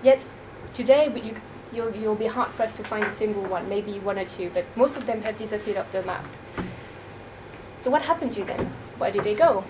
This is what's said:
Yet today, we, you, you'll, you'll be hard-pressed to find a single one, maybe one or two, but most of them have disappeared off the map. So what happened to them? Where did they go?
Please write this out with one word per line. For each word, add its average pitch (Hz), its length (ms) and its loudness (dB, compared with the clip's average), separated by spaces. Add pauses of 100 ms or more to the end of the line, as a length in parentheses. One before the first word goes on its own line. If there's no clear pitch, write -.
Yet 262 180 8 (520)
today, 269 360 6
we, 226 120 -4
you, 214 140 -8 (380)
you'll, 226 220 -2
you'll 214 200 0
be 220 120 0
hard-pressed 226 500 -2
to 214 60 -8
find 214 220 0
a 202 60 -2
single 208 320 -2
one, 185 240 -2
maybe 202 320 -2
one 196 200 -2
or 190 60 -2
two, 180 280 -6
but 175 120 0 (120)
most 269 200 4
of 226 100 -6
them 220 160 -2
have 214 140 -4
disappeared 214 400 -4
off - 140 -4
the 190 120 -2
map. 185 220 -6 (1600)
So 254 80 0
what 302 140 6
happened 330 300 2
to 202 100 -2
them? - 260 -2 (280)
Where - 120 2
did 202 140 0
they 208 100 2
go? 214 360 6